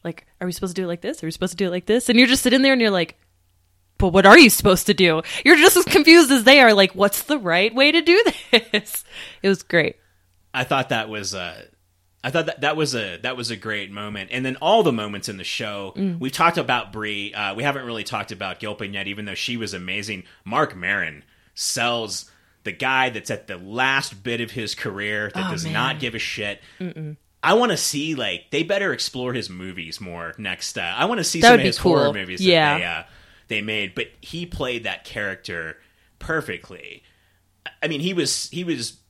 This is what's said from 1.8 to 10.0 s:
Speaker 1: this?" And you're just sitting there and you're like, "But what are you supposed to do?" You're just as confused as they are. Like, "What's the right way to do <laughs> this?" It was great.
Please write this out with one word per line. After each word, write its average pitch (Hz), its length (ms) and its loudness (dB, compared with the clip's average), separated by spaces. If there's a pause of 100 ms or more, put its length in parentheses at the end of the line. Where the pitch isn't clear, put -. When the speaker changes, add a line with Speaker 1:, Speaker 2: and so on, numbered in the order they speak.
Speaker 1:
this?" 233 240 2
And 226 80 6
you're 254 100 8
just 254 160 2
sitting 254 180 4
there 269 120 4
and 247 80 2
you're 220 80 2
like, 180 300 -2 (760)
"But 190 160 2
what 190 120 8
are 226 140 12
you 254 100 12
supposed - 380 2
to 202 60 2
do?" 160 280 4 (220)
You're 330 140 8
just 339 200 6
as 370 80 4
confused 311 460 8
as 233 140 2
they 269 160 10
are. 226 120 8
Like, 196 220 4
"What's 202 280 0
the 294 140 -2
right 196 380 0
way 277 160 4
to 330 100 2
do 330 220 4 (140)
<laughs> - 340 0
this?" - 320 -4 (400)
It 196 60 2
was 190 120 0
great. - 360 0 (560)